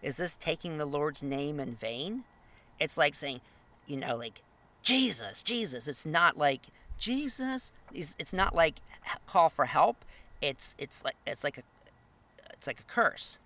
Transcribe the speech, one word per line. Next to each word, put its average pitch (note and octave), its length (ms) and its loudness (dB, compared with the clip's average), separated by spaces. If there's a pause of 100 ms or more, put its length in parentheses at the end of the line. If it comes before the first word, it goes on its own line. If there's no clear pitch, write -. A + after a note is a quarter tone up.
Is C3 160 -4
this F3 200 -2
taking E3 420 -4
the D3+ 80 -2
Lord's D3 360 -2
name C#3+ 380 -4
in B2+ 140 -6
vain? C3 500 -6 (560)
It's D#3+ 160 0
like D3+ 180 4
saying, C3+ 260 -6 (460)
you C#3+ 100 -6
know, B2+ 200 -2
like, A#2 260 -10 (400)
Jesus, F#3 600 2
Jesus. G3 440 -2
It's C#3+ 200 -4
not E3+ 300 4
like, C#3+ 320 0 (300)
Jesus. C4 720 -4 (200)
It's, - 260 -6
it's - 140 -4
not F#3+ 220 2
like E3 220 4 (280)
h-, - 220 -6
call E3+ 220 6
for - 180 4
help. E3 380 4 (360)
It's, - 380 -2
it's - 260 -8
like, C3+ 120 -4 (100)
it's - 180 -6
like C#3+ 140 -2
a, C3 40 -14 (920)
it's - 140 -12
like B2+ 140 -6
a - 40 -20
curse. - 600 0